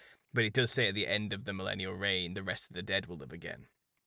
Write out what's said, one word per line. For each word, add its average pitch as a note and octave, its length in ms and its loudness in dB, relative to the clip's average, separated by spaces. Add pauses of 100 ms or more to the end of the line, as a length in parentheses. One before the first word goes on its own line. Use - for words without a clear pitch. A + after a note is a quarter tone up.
(360)
But B2 80 6
it G#2 100 0
does B2+ 180 6
say A#2 180 6
at F#2+ 40 0
the G2+ 140 0
end G#2 260 0
of G2 120 -6
the - 80 -2
millennial F#2+ 400 -2
reign, F#2+ 420 0
"The G2 80 -4
rest F#2 260 -2
of - 60 -12
the F2+ 80 -4
dead G2 240 0
will F2 100 -8
live C#2 160 -12
again." E2+ 320 -10 (420)